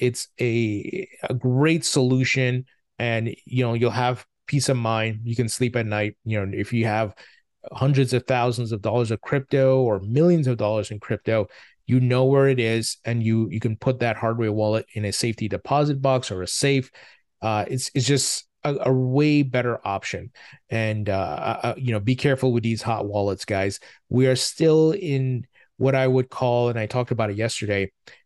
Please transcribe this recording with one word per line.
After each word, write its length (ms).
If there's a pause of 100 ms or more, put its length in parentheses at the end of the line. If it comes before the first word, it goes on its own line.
it's 280 (120)
a, 640 (160)
a 120
great 500
solution. 800 (340)
And, 460
you 180
know, 120
you'll 160
have 340 (220)
peace 240
of 80
mind. 460
You 120
can 140
sleep 260
at 80
night. 400
You 220
know, 120
if 140
you 140
have 280 (580)
hundreds 400
of 160
thousands 420
of 100
dollars 300
of 100
crypto 600
or 180
millions 480
of 100
dollars 360
in 80
crypto, 480 (360)
you 140
know 260
where 240
it 120
is, 440
and 200
you, 260
you 80
can 180
put 220
that 180
hardware 360
wallet 420
in 100
a 80
safety 360
deposit 520
box 300
or 120
a 40
safe. 460 (500)
Uh, 240
it's, 260
it's 140
just 420 (140)
a, 200
a 100
way 500
better 420
option. 460 (400)
And, 380
uh, 560
uh, 120
you 140
know, 80
be 160
careful 380
with 100
these 200
hot 240
wallets, 380
guys. 360 (280)
We 200
are 80
still 560
in 560 (280)
what 200
I 100
would 240
call, 380
and 100
I 80
talked 240
about 200
it 60
yesterday, 540 (360)